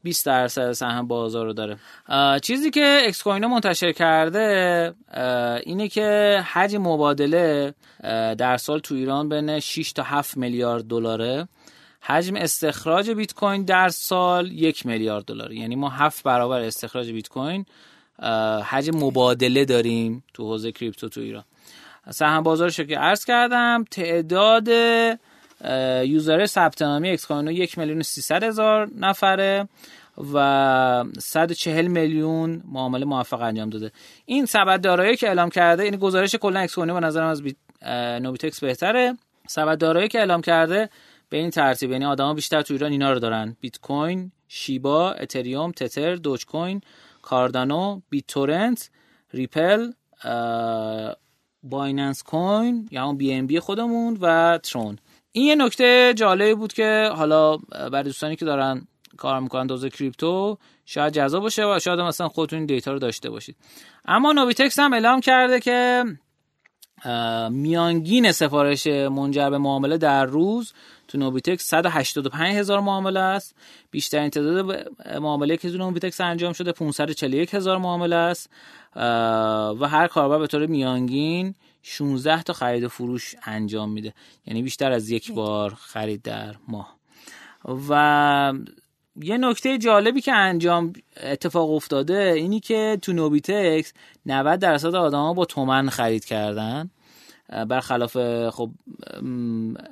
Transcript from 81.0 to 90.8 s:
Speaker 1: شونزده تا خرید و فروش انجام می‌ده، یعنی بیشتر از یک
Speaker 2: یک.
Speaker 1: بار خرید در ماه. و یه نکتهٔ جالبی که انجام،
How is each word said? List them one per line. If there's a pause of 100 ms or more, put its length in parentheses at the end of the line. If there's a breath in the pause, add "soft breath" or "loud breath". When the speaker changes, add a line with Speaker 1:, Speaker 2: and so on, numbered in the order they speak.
Speaker 1:
شونزده
تا
خرید
و
فروش (100)
انجام
می‌ده، (320 soft breath)
یعنی
بیشتر
از
یک
Speaker 2:
یک.
Speaker 1:
بار
خرید
در (140)
ماه. (920 loud breath)
و (640)
یه
نکتهٔ
جالبی
که
انجام، (300)